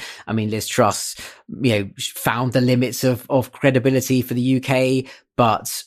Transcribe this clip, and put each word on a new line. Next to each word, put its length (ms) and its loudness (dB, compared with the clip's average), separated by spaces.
I 60 -4
mean, 160 0
Liz 200 -4
Truss, 480 0
you 100 2
know, 280 0
found 560 -2
the 80 2
limits 420 0
of, 240 0
of 240 0
credibility 680 2
for 100 -8
the 80 0
U 200 2
K, 460 0
but, 500 0